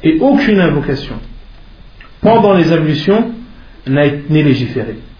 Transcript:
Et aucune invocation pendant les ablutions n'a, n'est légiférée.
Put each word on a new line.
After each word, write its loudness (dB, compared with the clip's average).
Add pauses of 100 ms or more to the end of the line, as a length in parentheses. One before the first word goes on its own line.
Et 2
aucune 2
invocation -2 (1040)
pendant 4
les 2
ablutions 0 (540)
n'a, 2 (220)
n'est 2
légiférée. -2 (200)